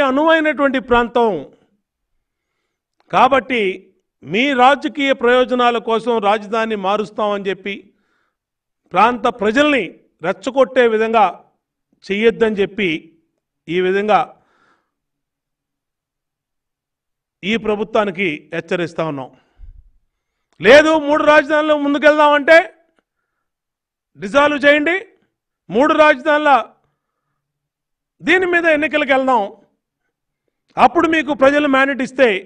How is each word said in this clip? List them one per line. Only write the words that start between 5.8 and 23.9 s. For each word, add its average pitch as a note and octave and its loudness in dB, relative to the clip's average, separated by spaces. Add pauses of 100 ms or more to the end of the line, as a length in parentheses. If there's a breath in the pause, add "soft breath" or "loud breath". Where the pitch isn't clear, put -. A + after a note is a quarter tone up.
కోసం A3+ -2 (140)
రాజధాని A3 -4 (120)
మారుస్తామని G#3 -4
చెప్పి F#3+ -8 (1160)
ప్రాంత A#3 0 (160)
ప్రజల్ని B3+ 0 (420)
రెచ్చగొట్టే B3+ 0 (100)
విధంగా A3 0 (800)
చెయ్యొద్దని G#3+ -2
చెప్పి G3 -4 (760)
ఈ E3+ -4
విధంగా G3 0 (3250)
ఈ G3 -4 (120)
ప్రభుత్వానికి G#3 -4 (280)
హెచ్చరిస్తా E3+ -6
ఉన్నాం. C3+ -12 (1300)
లేదు, C#4+ 6 (160)
మూడు D4+ 0
రాజధానులు D4+ 2 (100)
ముందుకెళ్దామంటే D4 4 (1600)